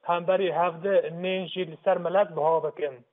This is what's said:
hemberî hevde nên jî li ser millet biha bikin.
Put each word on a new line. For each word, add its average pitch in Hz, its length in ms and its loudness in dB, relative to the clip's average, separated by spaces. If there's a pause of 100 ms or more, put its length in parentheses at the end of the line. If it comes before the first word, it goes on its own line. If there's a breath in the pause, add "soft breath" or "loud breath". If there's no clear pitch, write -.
hemberî 175 500 0
hevde 170 580 0 (120)
nên 185 240 -4
jî 180 200 -6
li 156 180 -14
ser 190 120 4
millet 175 400 0
biha 156 280 2
bikin. 143 300 -4 (180)